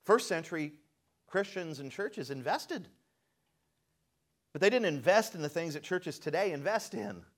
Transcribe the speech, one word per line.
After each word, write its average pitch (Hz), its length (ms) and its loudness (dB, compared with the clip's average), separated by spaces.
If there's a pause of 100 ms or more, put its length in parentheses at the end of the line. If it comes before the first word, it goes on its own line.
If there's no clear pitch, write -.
First 233 240 4
century 160 460 -4 (520)
Christians 180 540 -4
and 135 100 -10
churches 165 400 -6
invested. 160 580 -6 (1600)
But 143 80 -4
they 196 100 8
didn't 240 160 4
invest 180 500 4
in 160 60 -4
the 147 60 -2
things 165 260 -2
that 151 100 -8
churches 180 340 -4
today 180 320 0
invest 175 440 -2
in. 202 300 -6 (120)